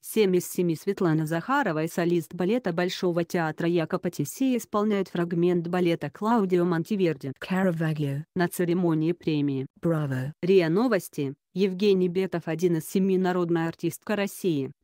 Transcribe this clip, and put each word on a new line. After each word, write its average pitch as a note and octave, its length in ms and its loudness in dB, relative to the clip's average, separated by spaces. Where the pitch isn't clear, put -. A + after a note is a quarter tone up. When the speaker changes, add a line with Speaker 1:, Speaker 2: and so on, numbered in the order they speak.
Speaker 1:
Семь F#3+ 360 2
из F3 120 0
семи. E3+ 280 0
Светлана D#3+ 500 0
Захарова E3 580 -2
и E3 40 -4
солист E3+ 440 -2
балета F#3 400 -2
Большого F3 520 0
театра E3 440 -2
Яко E3+ 300 0
Патисси A#3+ 580 -2
исполняют G#3 520 0
фрагмент F3 580 0
балета E3+ 440 0
Клаудио G3 540 2
Монтеверди E3 760 0
Speaker 2:
Caravaggio. D#3+ 840 -2
Speaker 1:
на F3 140 0
церемонии E3+ 640 0
премии. C#3+ 540 -2
Speaker 2:
Браво. D3 520 -2
Speaker 1:
риа F3+ 260 6
Новости, F3 680 0
Евгений F#3 540 2
Бетов. F3 380 -2
Один E3+ 300 2
из D#3 120 -4
семи. F#3+ 300 2
Народная F3 480 0
артистка - 480 -6
России, E3+ 560 -2